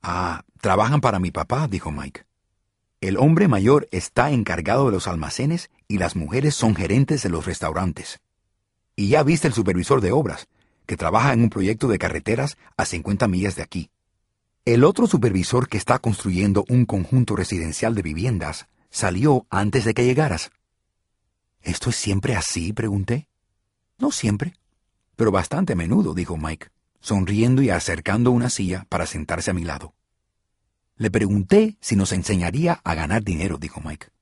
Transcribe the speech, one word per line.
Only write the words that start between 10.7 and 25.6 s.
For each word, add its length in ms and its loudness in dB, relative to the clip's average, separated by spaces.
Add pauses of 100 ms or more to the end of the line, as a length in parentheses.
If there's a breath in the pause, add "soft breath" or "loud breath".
que 100 -6
trabaja 360 2
en 100 4
un 80 4
proyecto 380 -2
de 100 2
carreteras 580 -4 (200 soft breath)
a 80 0
cincuenta 420 -2
millas 300 0
de 60 -8
aquí. 280 -10 (760)
El 200 4
otro 220 4
supervisor 640 2
que 100 -4
está 200 0
construyendo 680 0
un 160 4
conjunto 500 0
residencial 600 -2
de 80 -2
viviendas 680 -4 (220)
salió 600 2
antes 340 0
de 100 0
que 100 2
llegaras". 460 0 (1120)
"¿Esto 280 -4
es 60 -2
siempre 400 -2
así?", 360 -4
pregunté. 540 -4 (720)
"No 140 -2
siempre, 420 -2 (640)
pero 160 2
bastante 400 0